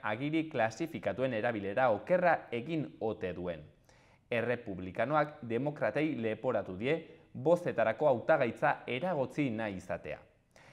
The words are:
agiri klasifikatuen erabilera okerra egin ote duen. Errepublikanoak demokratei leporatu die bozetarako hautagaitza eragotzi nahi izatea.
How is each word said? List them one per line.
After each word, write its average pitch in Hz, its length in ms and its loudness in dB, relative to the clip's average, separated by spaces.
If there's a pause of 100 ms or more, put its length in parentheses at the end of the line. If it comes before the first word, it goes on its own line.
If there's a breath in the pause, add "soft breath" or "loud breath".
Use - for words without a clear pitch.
agiri 147 460 -2
klasifikatuen 117 840 0
erabilera 110 580 2
okerra 170 600 2
egin 135 480 -4
ote 104 340 -2
duen. 87 280 -6 (680 soft breath)
Errepublikanoak 117 1120 0
demokratei 135 760 0
leporatu 113 600 -2
die 127 220 0 (360 loud breath)
bozetarako 131 760 2
hautagaitza 135 800 2
eragotzi 139 640 0
nahi 107 260 -2
izatea. 82 420 -6 (540 loud breath)